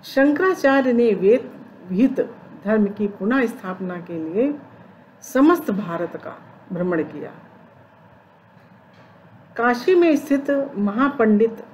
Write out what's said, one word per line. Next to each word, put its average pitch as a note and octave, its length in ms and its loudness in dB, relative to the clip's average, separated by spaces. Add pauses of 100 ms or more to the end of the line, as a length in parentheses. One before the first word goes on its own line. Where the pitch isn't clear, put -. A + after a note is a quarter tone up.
शंकराचार्य C#4 880 2
ने A#3 220 2
वेद G3 520 0 (220)
विहित F#3+ 320 0 (440)
धर्म G#3 220 2
की G3+ 220 -4
पुनः A3+ 380 -2
स्थापना F#3 540 -8
के E3 320 -10
लिए C#4 260 -2 (640)
समस्त D4+ 500 2
भारत E3+ 460 -6
का - 220 -14 (340)
भ्रमण F3 300 -2
किया। D3 300 -10 (2250)
काशी A#3+ 380 2
में E4+ 220 6
स्थित C#4 340 -2 (260)
महापंडित A3 960 0